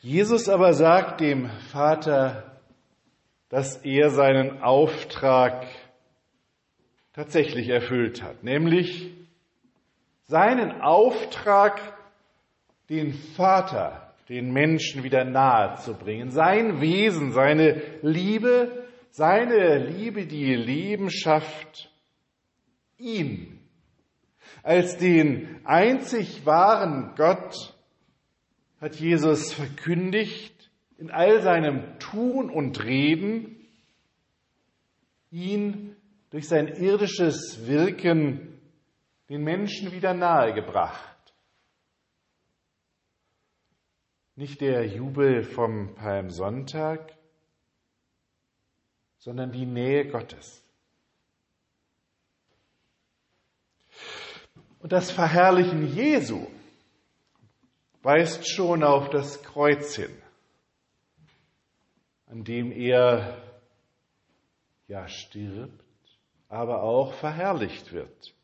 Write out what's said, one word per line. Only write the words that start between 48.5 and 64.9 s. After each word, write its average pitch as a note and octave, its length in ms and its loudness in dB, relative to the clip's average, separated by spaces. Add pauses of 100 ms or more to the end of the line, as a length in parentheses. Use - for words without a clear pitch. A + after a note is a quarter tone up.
sondern B2+ 320 -12
die B2+ 160 -10
Nähe B2+ 420 -2
Gottes. - 540 -12 (4000)
Und E3+ 140 -8
das F3+ 180 0
Verherrlichen F3 840 2
Jesu D3 540 -2 (1600)
weist D#3+ 460 0
schon E3+ 360 -2
auf C#3+ 260 2
das C#3+ 320 -6
Kreuz D3 540 0
hin, F#2 200 -10 (2000)
an A2+ 180 -16
dem A#2+ 260 -8
er B2 720 2 (1400)
ja F2 220 -14